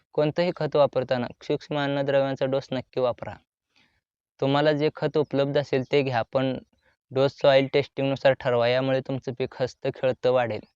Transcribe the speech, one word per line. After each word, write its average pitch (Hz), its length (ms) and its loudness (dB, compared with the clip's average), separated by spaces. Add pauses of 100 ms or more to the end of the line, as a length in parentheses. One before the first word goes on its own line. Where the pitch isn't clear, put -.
(160)
कोणतंही 156 400 0
खत 151 200 -4
वापरताना 131 520 0 (160)
सूक्ष्म 147 360 -4
अन्नद्रव्यांचा 139 680 0
डोस 135 260 -2
नक्की 127 300 -6
वापरा. 113 320 -4 (1080)
तुम्हाला 143 320 2
जे 151 240 0
खत 151 220 -4
उपलब्ध 139 400 0
असेल 135 340 0
ते 143 100 4
घ्या, 127 200 -2 (120)
पण 131 240 -2 (540)
डोस 135 200 2 (100)
सॉइल 135 320 6
टेस्टिंगनुसार 139 600 0
ठरवा. 120 340 0
यामुळे 131 340 0
तुमचं 135 320 -6
पीक 131 280 -6
हसतं 131 340 -6
खेळतं 127 360 0
वाढेल. 123 300 0 (140)